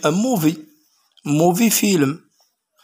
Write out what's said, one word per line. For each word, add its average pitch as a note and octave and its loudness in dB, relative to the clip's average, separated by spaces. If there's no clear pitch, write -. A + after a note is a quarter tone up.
a D3+ 2
movie. F3+ 0
Movie F3 2
film. E3 -2